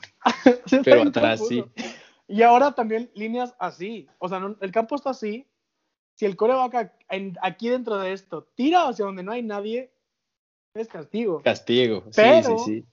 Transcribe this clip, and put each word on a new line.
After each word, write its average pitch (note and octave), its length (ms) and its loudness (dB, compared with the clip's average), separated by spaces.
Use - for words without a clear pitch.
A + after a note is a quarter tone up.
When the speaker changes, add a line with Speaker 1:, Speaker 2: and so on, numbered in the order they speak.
Speaker 1:
<laughs> - 200 -2
Está B3 380 4
Speaker 2:
Pero - 140 8
Speaker 1:
bien D4 120 6
Speaker 2:
atrás A2+ 320 0
Speaker 1:
confuso. - 360 -4
Speaker 2:
sí. - 80 -12
Speaker 1:
Y G#3 140 0
ahora B3 300 6
también A#3 420 -4
líneas A#3 440 -6
así. F3 480 -10
O F3+ 100 -6
sea, F#3+ 120 -6
no, G3+ 200 -8
el G3 120 -8
campo A3+ 220 -2
está C#4 160 -6
así. A3 360 -8
Si - 120 -6
el G3 100 -4
coreback B3+ 380 0
ac-, A3+ 180 -4
en, F#3+ 320 -8
aquí F#3+ 260 -4
dentro A#3+ 300 -2
de F#3+ 140 -4
esto F3+ 420 -12
tira D#4+ 340 2
hacia G#3 160 -4
donde F#3+ 180 -8
no G3 100 -10
hay B3 100 -6
nadie, A3 500 -8
es A3 140 -10
castigo. F3+ 540 -6
Speaker 2:
Castigo, A2+ 680 0
sí, - 20 -20
Speaker 1:
Pero C4 360 6
Speaker 2:
sí, A#3 60 -6
sí. - 280 -6